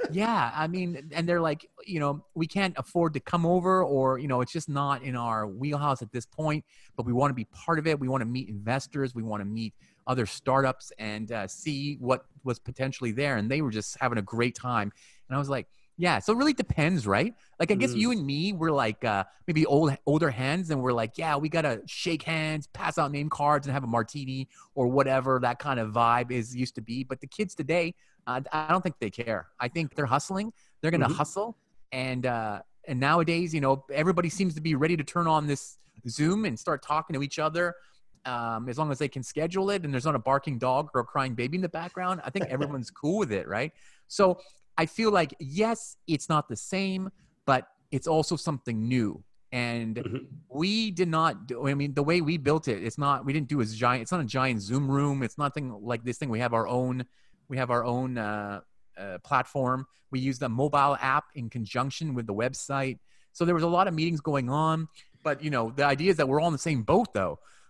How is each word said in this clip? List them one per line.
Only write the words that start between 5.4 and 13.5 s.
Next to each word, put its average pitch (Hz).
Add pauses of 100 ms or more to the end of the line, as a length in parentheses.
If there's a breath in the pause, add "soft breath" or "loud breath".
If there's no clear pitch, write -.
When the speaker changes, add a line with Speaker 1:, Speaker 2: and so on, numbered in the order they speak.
Speaker 1:
wheelhouse 143
at 117
this 120
point, 156 (320 soft breath)
but 123
we 123
wanna 135
be 120
part -
of 156
it. 156
We 135
wanna 127
meet 123
investors. 123
We 117
wanna 104
meet 110 (320 soft breath)
other 127
startups 131
and, 107
uh, 104
see 143
what 123 (180)
was 127
potentially 131
there." 135
And 107